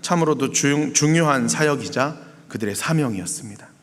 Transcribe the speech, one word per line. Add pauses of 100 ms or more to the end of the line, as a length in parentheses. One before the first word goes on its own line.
참으로도
중-,
중요한
사역이자 (300)
그들의
사명이었습니다. (160)